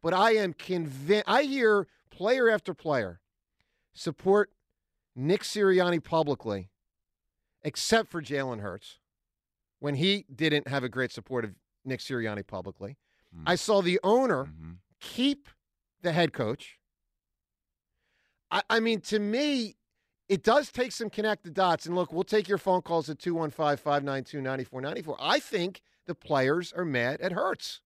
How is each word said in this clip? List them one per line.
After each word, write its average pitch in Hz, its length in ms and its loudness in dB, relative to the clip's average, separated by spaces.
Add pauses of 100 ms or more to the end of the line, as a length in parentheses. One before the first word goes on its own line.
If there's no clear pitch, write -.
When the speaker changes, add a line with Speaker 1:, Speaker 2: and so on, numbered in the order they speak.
Speaker 1:
But 165 140 0
I 220 220 6
am 196 160 0
convinced. 165 720 -2
I 233 160 4
hear 233 460 2 (220)
player 226 380 2
after 208 260 0
player 113 460 -2 (720)
support 190 580 2 (680)
Nick 156 260 0
Sirianni 185 640 2
publicly, 120 680 -2 (960)
except - 460 0
for 170 120 -6
Jalen 135 380 -4
Hurts, 101 380 -12 (840)
when 143 160 -4
he 190 360 2
didn't 147 360 0
have 135 160 -2
a 127 40 -2
great 123 220 -4
support 120 340 -6
of 98 100 -10 (320)
Nick 131 140 -6
Sirianni 110 460 -6
publicly. 98 500 -12 (380)
Speaker 2:
Hmm. 82 120 -16
Speaker 1:
I 175 100 2
saw 202 260 2
the 180 200 2
owner 208 420 4
Speaker 2:
Mm-hmm. 80 280 -14 (280)
Speaker 1:
keep 277 480 -2 (540)
the 170 100 -2
head 165 200 2
coach. - 460 -6 (1700)
I, 196 180 0
I 226 120 4
mean, 226 220 2
to 214 160 -2
me, 233 580 0 (520)
it 190 140 2
does 262 280 4
take 247 220 -4
some 214 180 -6
connect 214 340 -2
the 170 60 -14
dots. 175 360 2
And 170 80 -4
look, 180 180 -2
we'll 175 120 0
take 208 240 0
your 196 100 0
phone 180 240 2
calls 160 260 -2
at 156 100 -8
two 175 160 -4
one 160 160 -2
five, 147 300 0
five 143 240 0
nine 135 200 -4
two, 147 160 -10
nine 131 240 -4
four 131 160 -12
nine 151 220 -6
four. 151 180 -8
I 185 180 2
think 190 420 -4 (260)
the 170 80 -6
players 147 580 0
are 175 120 -4
mad 131 360 -2
at 180 120 -4
Hurts. 233 540 -4